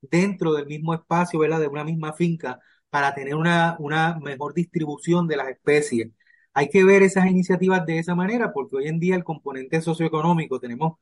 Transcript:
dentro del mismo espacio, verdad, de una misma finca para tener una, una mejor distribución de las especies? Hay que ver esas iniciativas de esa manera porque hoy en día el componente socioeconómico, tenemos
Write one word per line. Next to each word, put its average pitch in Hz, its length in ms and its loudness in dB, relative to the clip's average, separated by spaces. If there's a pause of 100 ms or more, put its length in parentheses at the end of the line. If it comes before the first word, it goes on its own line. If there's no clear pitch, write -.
dentro 175 540 0
del 143 120 -4
mismo 156 280 -4
espacio, 175 440 -2
verdad, 156 220 2
de 151 80 0
una 147 160 -8
misma 156 280 -4
finca 160 460 -4 (320)
para 143 240 0
tener 139 220 -6
una, 170 420 2
una 160 400 -2
mejor 143 360 -10
distribución 170 760 -2
de 151 80 -2
las 131 120 -4
especies? 131 600 0 (440)
Hay 143 140 2
que 190 160 6
ver 196 180 8
esas 190 240 4
iniciativas 185 600 2
de 165 120 -2
esa 170 160 -2
manera 202 380 0
porque 131 240 -6
hoy 139 120 -4
en 165 120 -2
día 180 160 2
el 175 80 -4
componente 143 560 -6
socioeconómico, 160 800 0
tenemos 131 420 -4